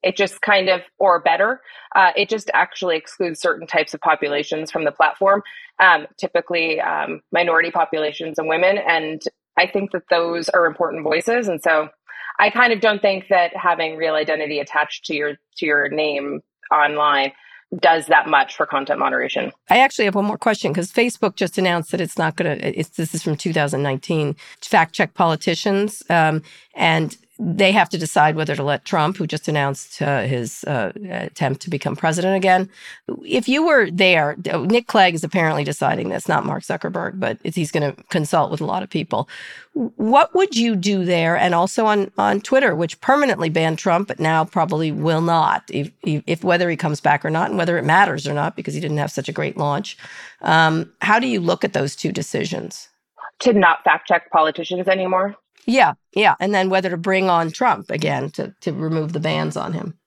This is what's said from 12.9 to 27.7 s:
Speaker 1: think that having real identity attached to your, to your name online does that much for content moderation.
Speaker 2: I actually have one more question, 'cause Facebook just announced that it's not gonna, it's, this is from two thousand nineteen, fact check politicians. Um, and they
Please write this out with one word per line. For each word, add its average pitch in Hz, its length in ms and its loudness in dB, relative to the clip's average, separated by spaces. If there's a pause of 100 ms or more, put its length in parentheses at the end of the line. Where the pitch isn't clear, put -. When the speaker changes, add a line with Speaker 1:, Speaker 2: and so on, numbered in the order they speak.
Speaker 1:
think 190 280 0
that 180 260 2
having 165 400 0
real 156 200 -2
identity 151 440 -2
attached 147 460 -4
to 160 100 -4
your, 147 200 -4 (220)
to - 80 -4
your 147 240 2
name 143 520 -4 (300)
online 147 600 2 (480)
does 165 260 4
that 151 220 4
much 143 280 2
for 156 120 -2
content 139 320 -2
moderation. 131 520 -2 (180)
Speaker 2:
I 240 100 6
actually 262 260 4
have 196 80 0
one 202 120 0
more 214 120 -4
question, 196 360 0
'cause 180 180 -2
Facebook 240 440 0
just - 220 -2
announced 175 340 0
that 190 100 -2
it's - 180 -6
not 160 160 0
gonna, 156 260 -2
it's, - 280 -4
this - 260 -4
is 160 80 -6
from 156 120 0
two 165 160 -4
thousand 147 300 0
nineteen, 147 540 -2 (260)
fact 165 320 2
check - 220 -4
politicians. 190 920 0
Um, 156 360 2 (320)
and 160 420 0 (220)
they 190 320 2